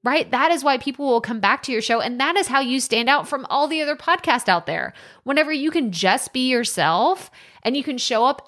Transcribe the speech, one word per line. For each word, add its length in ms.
right? 300
That 180
is 140
why 140
people 280
will 140
come 180
back 240
to 100
your 80
show. 200
And 200
that 160
is 120
how 100
you 220
stand 280
out 200
from 200
all 200
the 120
other 140
podcasts 540
out 180
there. 260
Whenever 300
you 180
can 220
just 400
be 160
yourself 840
and 140
you 80
can 120
show 280
up 240